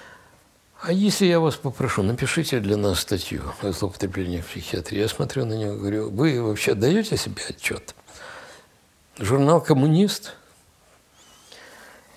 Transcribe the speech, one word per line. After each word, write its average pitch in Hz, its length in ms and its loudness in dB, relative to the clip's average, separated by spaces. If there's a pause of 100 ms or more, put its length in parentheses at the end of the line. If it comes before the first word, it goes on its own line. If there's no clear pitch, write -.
(800)
«А 165 100 -2
если 196 360 4
я 170 120 6
вас 160 180 2
попрошу, 123 440 -2
напишите 127 580 0
для 101 160 0
нас 101 260 2
статью 85 420 -4 (180)
о 101 100 -2
злоупотреблениях 92 760 -4
в - 40 -14
психиатрии?» - 480 -8
Я 104 100 2
смотрю 123 380 -4
на 110 80 -4
него, 104 220 -4
говорю: 101 340 -4
«Вы 123 320 2
вообще 107 300 0
отдаете 143 440 2
себе - 320 -6
отчет? - 460 -8 (1300)
Журнал 139 420 4
«Коммунист»?» 156 720 2 (1800)